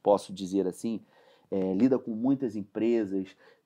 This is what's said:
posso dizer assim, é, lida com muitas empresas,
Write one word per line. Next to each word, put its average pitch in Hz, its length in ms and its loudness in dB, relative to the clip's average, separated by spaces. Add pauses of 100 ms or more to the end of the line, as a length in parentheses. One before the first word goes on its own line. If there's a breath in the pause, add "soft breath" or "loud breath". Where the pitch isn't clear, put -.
posso 101 300 2
dizer 95 340 -2
assim, 110 380 -6 (440 soft breath)
é, 95 260 -2
lida 123 220 4
com 120 140 -6
muitas 120 460 -2
empresas, 104 800 -2 (300 soft breath)